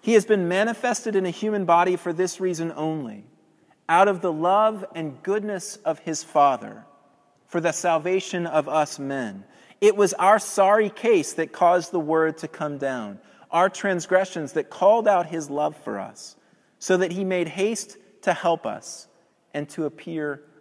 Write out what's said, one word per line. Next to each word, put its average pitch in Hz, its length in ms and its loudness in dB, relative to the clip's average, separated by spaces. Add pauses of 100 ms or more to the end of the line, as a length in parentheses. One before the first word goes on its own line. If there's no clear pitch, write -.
He 226 120 2
has 202 100 6
been 190 240 2
manifested 220 640 -2
in 190 100 2
a 175 40 -2
human 208 340 -4
body 175 320 4
for 175 160 -6
this 180 300 -4
reason 165 340 -2
only, 143 480 -6 (640)
out 185 220 6
of 185 100 -2
the 175 140 -2
love 196 500 2 (100)
and 156 300 -10
goodness 202 540 -6
of 156 220 -4
his - 260 -8
Father, 113 580 0 (640)
for 170 140 -4
the 165 100 0
salvation 170 760 -2
of 151 220 0
us 151 320 -2
men. 127 460 -6 (340)
It 202 160 4
was 202 200 2
our 202 240 6
sorry 202 500 2
case 214 440 0
that 160 200 -4
caused 175 400 2
the 175 80 0
word 160 380 0
to 160 100 -10
come 147 280 -8
down, 123 420 -6 (300)
our 185 200 4
transgressions 185 840 0
that 151 160 -2
called 214 380 2
out 175 200 2
his 156 220 -8
love 151 280 -4
for 107 240 -10
us, - 340 -16 (440)
so 185 180 2
that 180 160 0
he 196 100 -6
made 180 240 -2
haste 196 480 -4 (280)
to 180 100 2
help 165 320 -2
us - 420 -10 (460)
and 147 160 -8
to 160 160 -6
appear 151 580 -8 (180)